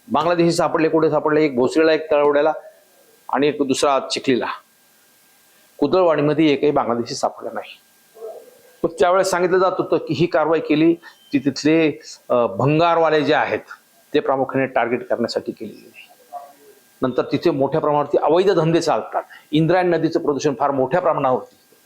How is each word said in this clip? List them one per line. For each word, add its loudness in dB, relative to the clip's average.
बांगलादेशी 2
सापडले, 0
कुठे 2
सापडले? 2
एक -2
भोसरीला, 4
एक -2
तळवड्याला 4
आणि 0
एक -2
दुसरा 0
चिखलीला. -2
कुदळवाडीमध्ये 2
एकही 2
बांगलादेशी -2
सापडला -6
नाही. -14
मग -2
त्यावेळेस 2
सांगितलं 0
जात 2
होतं -2
की -6
ही 0
कारवाई 0
केली 2
ती 0
तिथले, 0
अ, 2
भंगारवाले 0
जे 0
आहेत 0
ते 2
प्रामुख्याने -2
टार्गेट -2
करण्यासाठी -4
केलेली -16
आहे. -20
नंतर -2
तिथे -2
मोठ्या -2
प्रमाणावरती 0
अवैध 2
धंदे 2
चालतात, -2
इंद्रायणी 2
नदीचं 0
प्रदूषण -2
फार 0
मोठ्या 0
प्रमाणावरती, -2